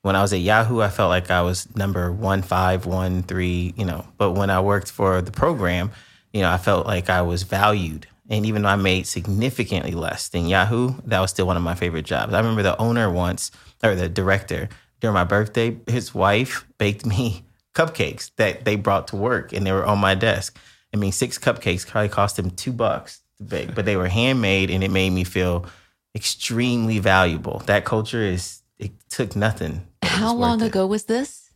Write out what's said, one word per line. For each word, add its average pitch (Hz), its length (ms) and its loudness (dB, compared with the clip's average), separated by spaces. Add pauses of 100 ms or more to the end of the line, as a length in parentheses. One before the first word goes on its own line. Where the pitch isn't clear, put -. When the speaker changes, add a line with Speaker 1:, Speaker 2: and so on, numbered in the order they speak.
Speaker 1:
When 98 120 0
I 98 80 4
was 101 100 2
at 95 80 2
Yahoo, 113 420 4
I 101 60 2
felt 92 200 2
like 90 240 2
I 90 100 4
was 90 320 -2
number 90 380 -2
one 95 300 0
five, 92 440 0
one 92 380 0
three, 90 520 -2
you 107 80 -2
know. 80 220 -4 (120)
But 98 140 2
when 98 180 2
I 92 100 2
worked 98 320 0
for 92 280 2
the 92 120 -6
program, 104 580 0 (420)
you 101 100 0
know, 87 80 2
I 90 80 2
felt 90 280 2
like 90 220 -2
I 90 140 2
was 87 200 0
valued. 95 640 0 (220)
And 107 160 0
even 107 180 0
though 101 60 2
I 98 80 4
made 95 300 2
significantly 98 840 -2
less 80 360 -6
than 85 180 -2
Yahoo, 113 460 2 (140)
that 98 140 0
was 95 100 0
still 92 160 0
one 90 100 0
of 85 60 0
my 85 120 -2
favorite 82 300 -4
jobs. 82 300 -4
I 95 40 2
remember 113 240 2
the 98 140 2
owner 117 340 0
once, 90 400 -2 (320)
or 107 120 4
the 87 160 -2
director, 95 580 0 (320)
during 110 140 0
my 90 100 4
birthday, 113 640 0
his 120 280 -4
wife 101 520 2 (100)
baked 107 300 0
me 107 380 -2 (140)
<laughs> - 160 -20
cupcakes 127 640 -2
that 110 300 0
they 107 100 2
brought 101 320 0
to 104 80 -8
work, 117 380 -2
and 98 120 -2
they 95 60 2
were 95 140 0
on 104 120 2
my 95 160 4
desk. 101 440 -2 (340)
I 107 60 -2
mean, 98 140 0
six - 260 -4
cupcakes 95 480 -2
probably 104 240 0
cost - 280 0
him 90 120 -4
two - 220 -8
bucks - 480 -4 (180)
to 101 60 -16
bake, - 300 -6
but 101 120 -2
they 101 100 2
were 90 120 0
handmade, 101 640 2
and 95 140 0
it 95 60 0
made 95 200 2
me 92 140 0
feel 90 400 0 (500)
extremely 113 840 -2
valuable. 92 680 2
That 101 180 2
culture 110 380 -2
is, 90 380 -4 (180)
it 104 120 -8 (180)
took 104 280 -4
nothing, 90 500 -2 (140)
but - 100 -2
it - 20 0
was 190 80 0
Speaker 2:
How 220 140 2
Speaker 1:
worth 240 60 -2
Speaker 2:
long 233 220 2
Speaker 1:
it. 226 40 2
Speaker 2:
ago 190 200 0
was 208 180 -2
this? - 520 -4